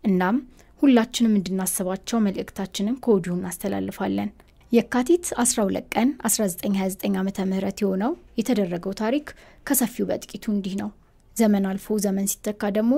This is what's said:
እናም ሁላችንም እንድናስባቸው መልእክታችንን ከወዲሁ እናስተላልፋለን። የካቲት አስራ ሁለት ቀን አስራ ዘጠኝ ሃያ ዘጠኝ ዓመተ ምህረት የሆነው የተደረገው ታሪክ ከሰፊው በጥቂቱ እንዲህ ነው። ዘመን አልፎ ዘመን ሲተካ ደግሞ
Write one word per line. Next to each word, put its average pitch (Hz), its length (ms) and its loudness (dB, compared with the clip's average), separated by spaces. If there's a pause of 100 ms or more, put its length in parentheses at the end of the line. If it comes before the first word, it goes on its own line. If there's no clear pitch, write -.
እናም 190 320 4 (460)
ሁላችንም 233 520 6
እንድናስባቸው 190 840 -2
መልእክታችንን 202 760 -2
ከወዲሁ 190 380 2
እናስተላልፋለን። 196 960 -4 (420)
የካቲት 254 540 2 (120)
አስራ 240 220 2
ሁለት 190 300 -2
ቀን 240 180 2 (160)
አስራ 226 220 0
ዘጠኝ 196 280 -4
ሃያ 190 140 0
ዘጠኝ 196 260 -4
ዓመተ 190 300 -2
ምህረት 190 340 -2
የሆነው 196 340 0 (240)
የተደረገው 190 560 -2
ታሪክ 233 340 -2 (380)
ከሰፊው 220 420 0
በጥቂቱ - 440 -8
እንዲህ 196 260 -2
ነው። 208 140 -4 (460)
ዘመን 208 300 4
አልፎ 196 320 -4
ዘመን 196 300 0
ሲተካ - 420 -6
ደግሞ 220 280 2